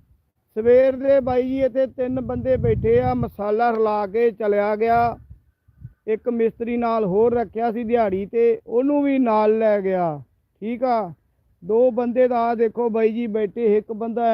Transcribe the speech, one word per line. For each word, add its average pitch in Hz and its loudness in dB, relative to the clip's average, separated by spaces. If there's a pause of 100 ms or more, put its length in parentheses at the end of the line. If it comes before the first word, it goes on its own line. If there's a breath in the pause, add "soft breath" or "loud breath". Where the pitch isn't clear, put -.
(560)
ਸਵੇਰ 254 4
ਦੇ 277 2
ਬਾਈ 254 0
ਜੀ 262 -4
ਇੱਥੇ 262 0
ਤਿੰਨ 254 -6
ਬੰਦੇ 254 -2
ਬੈਠੇ 233 2
ਆ, 254 0
ਮਸਾਲਾ 226 -2
ਰਲਾ 214 -2
ਕੇ 233 0
ਚਲਿਆ 208 0
ਗਿਆ। 233 0 (920)
ਇੱਕ 220 -4
ਮਿਸਤਰੀ 233 -2
ਨਾਲ 226 -2
ਹੋਰ 214 2
ਰੱਖਿਆ 233 -4
ਸੀ 240 -6
ਦਿਹਾੜੀ 208 0
ਤੇ, 233 2
ਉਹਨੂੰ 277 0
ਵੀ 277 0
ਨਾਲ 220 2
ਲੈ 214 2
ਗਿਆ। 175 -2 (400)
ਠੀਕ 233 -6
ਆ, 220 -2 (500)
ਦੋ 226 2
ਬੰਦੇ 247 0
ਤਾਂ 240 -2
ਆਹ 233 0
ਦੇਖੋ 233 -2
ਬਾਈ 220 0
ਜੀ 233 -4
ਬੈਠੇ, 214 0
ਇੱਕ 220 -4
ਬੰਦਾ 226 -4